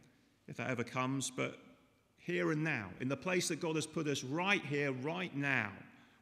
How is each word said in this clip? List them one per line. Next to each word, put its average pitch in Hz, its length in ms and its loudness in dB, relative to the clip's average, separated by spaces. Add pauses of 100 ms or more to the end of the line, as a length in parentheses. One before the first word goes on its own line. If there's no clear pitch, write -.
(480)
if - 100 -8
that 120 120 -2
ever 120 140 0
comes, 127 460 0
but 131 300 -4 (580)
here 175 340 0
and 151 120 2
now, 127 260 0 (100)
in 131 100 0
the 139 80 0
place 185 300 2
that 156 120 0
God 160 160 0
has 151 120 0
put 156 200 -2
us 143 160 0
right 180 400 2
here, 143 280 2
right 151 440 -2
now, 135 360 2 (500)